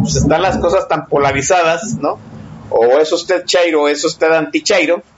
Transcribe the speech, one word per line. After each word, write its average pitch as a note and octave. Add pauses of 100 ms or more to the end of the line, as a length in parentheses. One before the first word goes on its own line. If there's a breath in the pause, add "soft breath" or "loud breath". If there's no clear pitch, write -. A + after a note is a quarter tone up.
pues, -
están D#3
las F#3+
cosas F3+
tan D#3
polarizadas, D#3+
¿no? D3+ (500)
O A#2+
es D#3
usted F3
chairo, E3+
o D3
es D3
usted D#3+
anti-chairo, D#3+ (160)